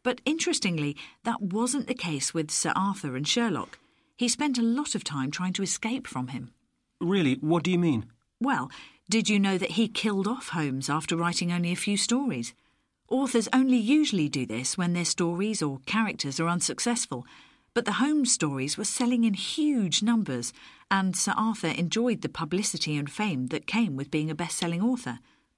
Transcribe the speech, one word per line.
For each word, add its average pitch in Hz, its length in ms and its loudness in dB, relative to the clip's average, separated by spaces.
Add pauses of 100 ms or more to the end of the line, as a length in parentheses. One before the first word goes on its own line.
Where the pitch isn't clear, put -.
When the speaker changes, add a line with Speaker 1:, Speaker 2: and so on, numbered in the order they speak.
Speaker 1:
But 254 220 -2
interestingly, 185 720 0 (280)
that - 180 -4
wasn't 233 460 0
the - 60 -2
case 156 380 -2
with 156 180 -2
Sir - 240 0
Arthur 190 400 0
and 139 140 -2
Sherlock. 202 500 0 (380)
He 240 120 0
spent 277 280 0
a 240 60 2
lot 240 320 2
of 214 100 -4
time 139 260 -2
trying 180 240 -2
to 196 80 -4
escape 226 440 -4
from 127 220 -6
him. 123 240 -10 (500)
Speaker 2:
Really? 170 320 4
What 151 300 2
do 180 60 2
you 175 80 4
mean? 156 280 2 (340)
Speaker 1:
Well, 254 300 0 (400)
did 220 180 2
you 214 100 4
know 196 200 2
that 180 140 -4
he 214 160 2
killed 202 380 -2
off 247 240 -4
Holmes 139 380 -2
after 156 300 0
writing 175 340 0
only 175 200 0
a 180 40 -2
few 202 220 0
stories? 233 560 0 (540)
Authors 254 440 2
only 262 240 6
usually 220 540 4
do 127 160 -2
this 117 320 -4
when 175 160 2
their 175 100 0
stories 185 560 0
or 139 240 -2
characters 190 560 -2
are 170 80 0
unsuccessful. 170 800 -2 (480)
But 247 100 0
the 208 100 0
Holmes 269 380 2
stories 139 460 -2
were 214 60 -4
selling 240 400 2
in 226 100 4
huge 240 680 0
numbers, 185 520 0 (360)
and 190 240 2
Sir 190 220 0
Arthur 214 320 0
enjoyed 185 540 0
the - 80 -4
publicity 160 640 -2
and 143 160 -2
fame 151 360 -2
that - 180 -6
came 196 300 0
with 139 140 -6
being 156 200 0
a 156 40 -4
best-selling 170 460 -2
author. 214 380 0 (400)